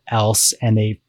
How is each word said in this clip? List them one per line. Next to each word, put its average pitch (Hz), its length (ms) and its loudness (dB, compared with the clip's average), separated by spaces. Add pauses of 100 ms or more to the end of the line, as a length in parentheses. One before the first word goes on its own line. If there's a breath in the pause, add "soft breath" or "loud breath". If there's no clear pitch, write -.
else, 110 540 0
and 110 160 2
they 107 320 -2